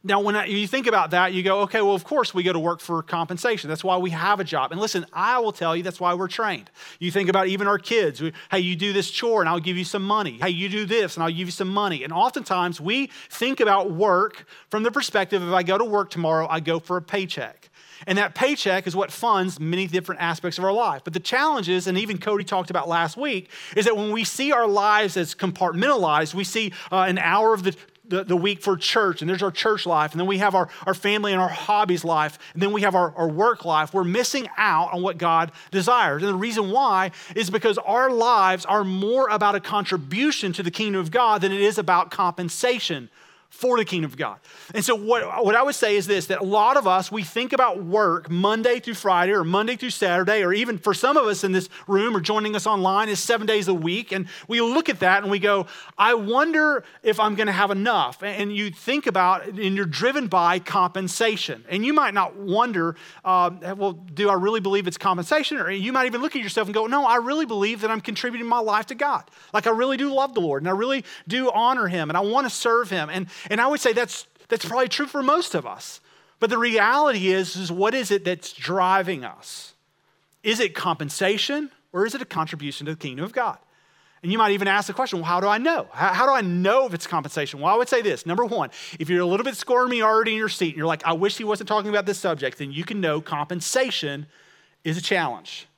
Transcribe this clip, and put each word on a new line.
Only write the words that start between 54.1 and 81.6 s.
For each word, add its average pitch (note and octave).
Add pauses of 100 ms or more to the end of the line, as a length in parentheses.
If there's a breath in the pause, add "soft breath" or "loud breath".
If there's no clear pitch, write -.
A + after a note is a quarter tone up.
And F#3+ (180 loud breath)
we A#3
look B3+
at G#3+
that F#3+
and G3+
we G3+
go, G3 (300 loud breath)
"I A3
wonder C#4+ (180 loud breath)
if G#3+
I'm G#3+
gonna G#3
have G3
enough." G3
And G3+
you G3+
think C4+
about, F#3
and G3
you're G3
driven A3+
by F3
compensation. F3+
And G3
you C#4
might C#4+
not G3
wonder, G3 (300 loud breath)
uh, F3+ (240)
"Well, G3
do F3
I F#3+
really G#3
believe G3
it's E3+
compensation?" G3+
Or F3+
you G3
might B3+
even A#3+
look D4
at B3
yourself G#3
and G#3
go, G#3+
"No, C#4
I A#3+
really C#4
believe G#3+
that A3
I'm A3
contributing A#3
my A#3
life G#3+
to C4
God. C4+ (280 loud breath)
Like, G#3
I A#3
really B3+
do C#4
love C4+
the G#3+
Lord, C#3+
and F3
I -
really A#3+ (240 loud breath)
do B3
honor A#3
him, E3+
and D#3+
I F3
wanna A#3
serve A#3
him." D#3+
And, F#3+ (220 loud breath)
and G#3+
I A#3+
would C#4+
say B3
that's, A3+ (220)
that's A3+
probably A#3+
true C#4+
for C#4
most D#4
of C#3
us. - (400 soft breath)
But A3
the A#3
reality A3+
is, F#3
is F3+
what G3+
is A3
it G3+
that's F3
driving F3+
us? - (720)
Is G#3+
it F#3
compensation, G3 (200)